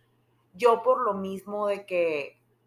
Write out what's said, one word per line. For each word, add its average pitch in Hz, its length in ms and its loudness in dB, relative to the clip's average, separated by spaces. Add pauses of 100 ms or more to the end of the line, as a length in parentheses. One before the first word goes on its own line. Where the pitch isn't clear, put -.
(540)
yo 233 280 4
por 254 200 2
lo 220 100 0
mismo 196 540 -6
de 196 180 -4
que, 165 560 -2 (260)